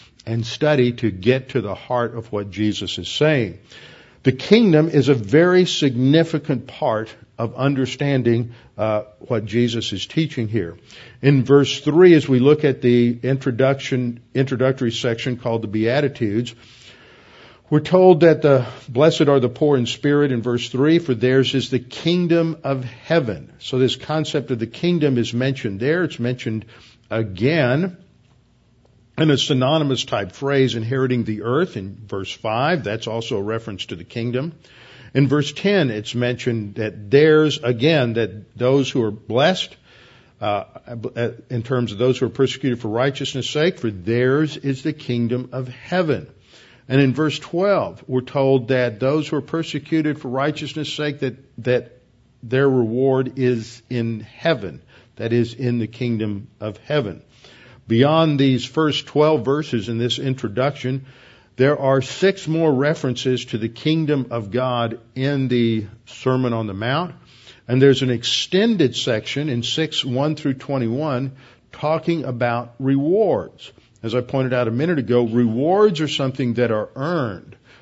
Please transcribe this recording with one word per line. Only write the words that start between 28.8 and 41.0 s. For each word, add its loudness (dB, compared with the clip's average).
in 2
a 4
synonymous 0
type -6
phrase, 0
"inheriting -2
the -6
earth," -2
in -10
verse -8
five. -2
That's -6
also -6
a -4
reference -8
to -10
the -14
kingdom. -6
In 4
verse 0
ten, 2
it's -6
mentioned -2
that -6
theirs, 6
again, 2
that -4
those 2
who 0
are 0
blessed, 0
uh, -2